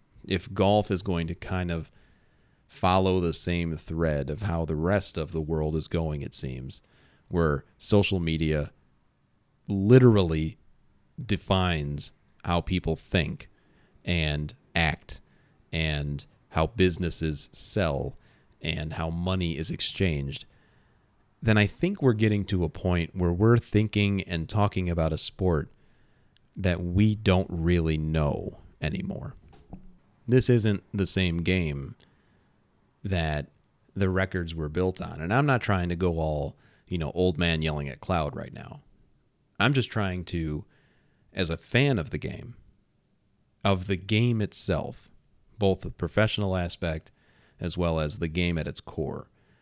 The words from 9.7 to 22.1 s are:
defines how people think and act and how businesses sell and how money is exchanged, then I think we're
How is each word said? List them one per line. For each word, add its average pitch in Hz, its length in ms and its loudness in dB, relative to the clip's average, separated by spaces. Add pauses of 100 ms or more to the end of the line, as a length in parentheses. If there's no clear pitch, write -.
defines 87 920 0 (320)
how 87 160 0
people 82 340 -2
think - 540 -4 (560)
and 76 480 -2 (200)
act 80 460 -2 (540)
and 73 520 -2 (260)
how 80 160 0
businesses 82 840 0
sell 69 640 -2 (440)
and 78 320 -4
how 82 160 -4
money 87 480 -2
is 78 120 -6
exchanged, 73 760 -4 (960)
then 110 160 4
I 104 100 6
think 190 340 -2
we're 131 120 6